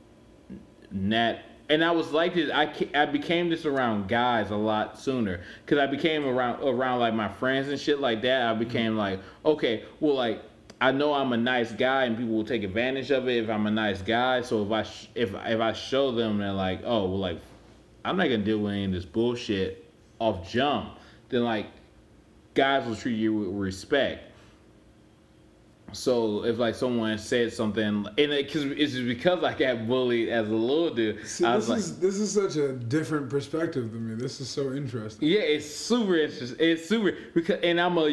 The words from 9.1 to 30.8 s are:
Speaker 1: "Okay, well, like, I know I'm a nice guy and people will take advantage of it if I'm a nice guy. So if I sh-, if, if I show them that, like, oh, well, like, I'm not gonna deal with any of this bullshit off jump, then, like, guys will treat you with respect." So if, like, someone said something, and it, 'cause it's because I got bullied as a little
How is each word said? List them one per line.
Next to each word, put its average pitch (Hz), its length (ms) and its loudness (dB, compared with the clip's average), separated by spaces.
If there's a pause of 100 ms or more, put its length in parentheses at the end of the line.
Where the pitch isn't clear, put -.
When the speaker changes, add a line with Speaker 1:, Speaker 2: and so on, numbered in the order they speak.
Speaker 1:
"Okay, 147 380 2 (160)
well, 151 160 2
like, 117 260 0 (400)
I 131 120 6
know 147 200 2
I'm 135 200 2
a 117 40 2
nice 117 360 2
guy 131 320 2
and 113 120 0
people 113 200 -2
will 110 80 0
take 113 180 -2
advantage 123 480 -2
of 131 180 2
it 120 140 2
if 110 80 -4
I'm 107 160 0
a 107 60 0
nice 107 280 0
guy. 120 420 2
So 117 200 0
if 98 80 -4
I 107 140 0
sh-, - 320 -14
if, 110 180 -2
if 110 260 -2
I 113 120 2
show 135 400 -2
them 110 260 0
that, 101 140 -2
like, 95 320 -2
oh, 110 220 2
well, 95 120 -2
like, 87 200 -4 (640)
I'm 143 120 -2
not 185 140 2
gonna 113 80 2
deal 107 200 0
with 101 160 -2
any 101 100 -2
of 98 80 0
this 90 120 -2
bullshit 113 800 -2 (360)
off 120 280 0
jump, 120 420 0 (400)
then, 123 120 0
like, 110 240 -2 (880)
guys 135 320 4
will 117 80 -4
treat 113 220 -2
you 110 180 2
with 104 220 -2
respect." 98 640 -2 (1700)
So 110 520 2
if, 113 140 2
like, 117 160 2
someone 117 420 0
said 117 340 0
something, 110 320 0 (360)
and - 0 -
it, 143 340 0
'cause 156 100 -2 (140)
it's 139 180 0
because 127 480 0
I 131 120 0
got 120 340 0
bullied 120 400 0
as 113 180 0
a 107 80 0
little 139 360 2